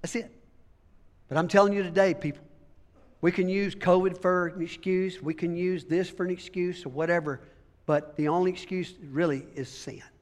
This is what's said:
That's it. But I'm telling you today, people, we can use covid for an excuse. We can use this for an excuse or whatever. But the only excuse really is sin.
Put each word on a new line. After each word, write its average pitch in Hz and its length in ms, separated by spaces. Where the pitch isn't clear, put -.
That's - 140
it. 233 160
But 135 80
I'm 160 120
telling 202 260
you 202 80
today, 185 320
people, - 280
we 175 120
can 185 160
use 196 260
covid 185 480
for 180 240
an 175 160
excuse. 185 580
We 156 140
can 170 220
use 180 280
this 170 240
for - 160
an 180 60
excuse 180 560
or - 20
whatever. 151 520
But 151 320
the 151 120
only 180 240
excuse 180 460
really 143 560
is 131 140
sin. - 340